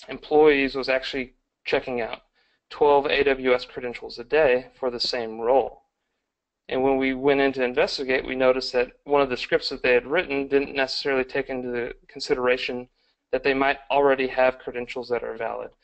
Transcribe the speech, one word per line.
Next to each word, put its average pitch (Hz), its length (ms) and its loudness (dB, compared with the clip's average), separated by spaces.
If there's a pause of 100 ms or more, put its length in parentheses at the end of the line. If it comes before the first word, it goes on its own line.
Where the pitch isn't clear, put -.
employees 139 680 4
was 131 140 -4
actually 131 460 -4 (280)
checking 135 380 -2
out 113 220 -8 (460)
twelve 143 360 4
A 139 180 2
W 131 300 2
S 123 100 0
credentials 120 560 -12
a 120 40 -12
day 127 440 2 (100)
for 131 120 -4
the 120 100 -6
same 113 400 -4
role. 117 440 0 (840)
And 131 160 -2
when 135 140 2
we 135 160 0
went 135 260 2
in 139 140 2
to 135 100 -2
investigate, 131 600 -2
we 131 100 -6
noticed 127 380 2
that 123 200 -2 (100)
one 143 180 2
of 135 80 0
the 123 80 -4
scripts - 320 -2
that 135 140 -8
they 127 100 4
had 120 140 2
written 139 400 -2
didn't 139 280 0
necessarily 135 480 -2
take 131 260 -6
into 123 440 -6 (140)
consideration 123 840 -2 (420)
that 127 120 -2
they 139 100 2
might 139 240 2 (120)
already 135 380 4
have 127 320 2
credentials 123 500 -10
that 117 140 -2
are 113 140 -8
valid, 113 320 -8 (140)